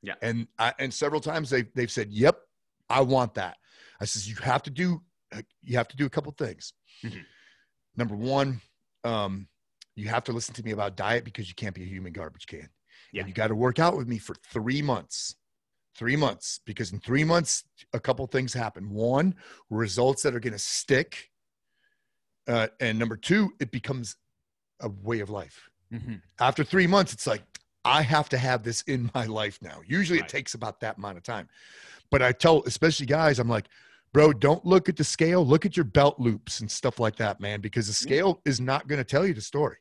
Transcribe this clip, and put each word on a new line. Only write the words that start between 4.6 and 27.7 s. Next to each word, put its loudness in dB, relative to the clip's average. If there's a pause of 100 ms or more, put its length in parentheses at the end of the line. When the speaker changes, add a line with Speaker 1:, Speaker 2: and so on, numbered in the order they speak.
Speaker 2:
to -10
do, -2 (300)
uh, -14 (200)
you -4
have 0
to -20
do -2
a -6
couple -6
things." -10 (320)
Speaker 1:
Mm-hmm. -10 (760)
Speaker 2:
Number -4
one, -2 (440)
um, -4 (520)
you -6
have -2
to -6
listen -8
to -12
me -6
about -4
diet -2
because -12
you -16
can't -10
be -14
a -12
human -12
garbage -14
can. -16 (440)
Speaker 1:
Yeah. -8
Speaker 2:
And -8
you -12
gotta 0
work 2
out 4
with -6
me -4
for -12
three -4
months. -4 (600)
Three 0
months, -2
because -8
in -8
three 0
months, 0 (280)
a -4
couple -2
things -2
happen. -6
One, 0 (340)
results 0
that 0
are -6
gonna -6
stick. -2 (1160)
Uh, 0 (120)
and -2
number -2
two, 2
it -6
becomes -8 (640)
a -8
way -6
of -8
life. -12 (240)
Speaker 1:
Mm-hmm. -10 (240)
Speaker 2:
After 2
three 4
months, 4
it's -8
like, -2 (420)